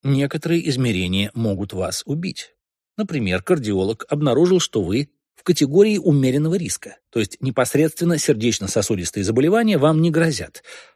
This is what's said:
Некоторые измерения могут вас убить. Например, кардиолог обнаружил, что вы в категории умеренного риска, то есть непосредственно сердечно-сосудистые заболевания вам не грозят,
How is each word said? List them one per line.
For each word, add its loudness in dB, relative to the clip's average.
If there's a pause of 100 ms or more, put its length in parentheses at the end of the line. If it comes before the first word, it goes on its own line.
Некоторые 0
измерения 0
могут -4
вас -6
убить. -8 (420)
Например, -2
кардиолог -2
обнаружил, 2
что -2
вы -2 (240)
в -20
категории 4
умеренного 2
риска, -8 (120)
то -2
есть -4
непосредственно 0
сердечно-сосудистые -2
заболевания 2
вам 4
не 2
грозят, -2 (340)